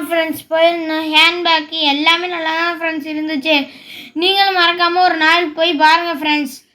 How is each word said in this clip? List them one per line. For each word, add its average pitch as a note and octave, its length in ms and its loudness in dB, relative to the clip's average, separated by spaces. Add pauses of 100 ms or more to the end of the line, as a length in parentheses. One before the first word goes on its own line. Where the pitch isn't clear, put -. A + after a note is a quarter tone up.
ஃப்ரெண்ட்ஸ், D#4+ 460 -4
போயிருந்தோம். D#4+ 640 0
ஹேண்ட் E4 320 4
பேக்கு D#4+ 440 -2
எல்லாமே D#4+ 420 0
நல்லா E4 260 -4
தான் E4+ 220 -2
ஃப்ரெண்ட்ஸ் D#4+ 320 -6
இருந்துச்சு. D#4 480 -2 (580)
நீங்களும் F#4+ 440 0
மறக்காம F4 440 2
ஒரு F4+ 140 2
நாள் D#4+ 360 2
போய் E4 240 0
பாருங்க D#4+ 380 4
ஃப்ரெண்ட்ஸ். D4 420 -2 (180)